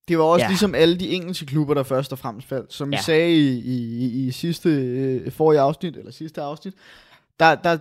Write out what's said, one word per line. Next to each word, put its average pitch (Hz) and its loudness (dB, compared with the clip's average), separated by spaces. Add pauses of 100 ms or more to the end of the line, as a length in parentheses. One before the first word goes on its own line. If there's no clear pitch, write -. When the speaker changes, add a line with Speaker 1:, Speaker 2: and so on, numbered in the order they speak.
Speaker 1:
Det 170 0
var 160 4
også 160 4
Speaker 2:
Ja. 107 0
Speaker 1:
ligesom 190 0
alle 170 4
de 185 -6
engelske 175 -6
klubber, 147 0
der 143 0
først 135 -4
og 135 -10
fremmest 120 -12
faldt. - -8
Som 143 -8
vi 135 -2
Speaker 2:
Ja. 98 -2
Speaker 1:
sagde 165 2
i, 139 4
i, 120 -4
i, 127 -4
i 123 -2
sidste, 170 -4
øh, 131 -2
forrige 156 4
afsnit, 147 0
eller - -18
sidste 160 -14
afsnit, 156 -12 (640)
der, 160 6
der, 170 0